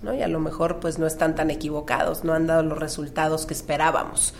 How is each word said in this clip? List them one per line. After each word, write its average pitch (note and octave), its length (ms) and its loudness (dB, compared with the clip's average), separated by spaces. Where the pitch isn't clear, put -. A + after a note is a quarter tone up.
¿no? G#3+ 120 -2
Y C4+ 80 -2
a - 60 0
lo E3 120 0
mejor, E3+ 400 -2
pues, E3 180 -2
no D#3+ 80 2
están D#3+ 280 0
tan D#3 160 2
equivocados, D#3 760 -2
no E3 100 2
han D#3+ 120 4
dado D#3+ 160 4
los D#3 160 -2
resultados D#3 680 -2
que D#3+ 80 -6
esperábamos. - 840 0